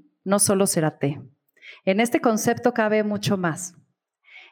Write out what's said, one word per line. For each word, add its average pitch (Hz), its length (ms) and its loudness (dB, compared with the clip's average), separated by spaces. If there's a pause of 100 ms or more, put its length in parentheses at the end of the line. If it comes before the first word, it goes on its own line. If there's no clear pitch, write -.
(240)
no 196 140 2
solo 202 280 2
será 156 320 -2
té. 143 220 -4 (640)
En 190 140 0
este 233 220 2
concepto 233 540 0
cabe 214 300 2
mucho 208 340 -2
más. 170 360 -6 (760)